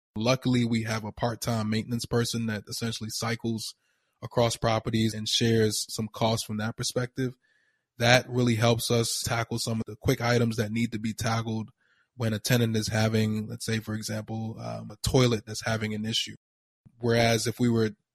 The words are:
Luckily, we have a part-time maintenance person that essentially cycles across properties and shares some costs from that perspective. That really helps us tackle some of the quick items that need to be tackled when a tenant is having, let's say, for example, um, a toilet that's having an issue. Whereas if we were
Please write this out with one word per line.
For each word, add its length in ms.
Luckily, 480
we 180
have 220
a 80
part-time 560
maintenance 360
person 420
that 200
essentially 420
cycles 680
across 360
properties 560
and 160
shares 580
some 240
costs 340
from 120
that 180
perspective. 600
That 280
really 280
helps 360
us 300
tackle 380
some 200
of 80
the 80
quick 240
items 380
that 140
need 200
to 80
be 140
tackled 560
when 160
a 60
tenant 360
is 140
having, 580
let's 180
say, 140
for 140
example, 680
um, 320
a 60
toilet 380
that's 180
having 300
an 120
issue. 300
Whereas 480
if 120
we 100
were 220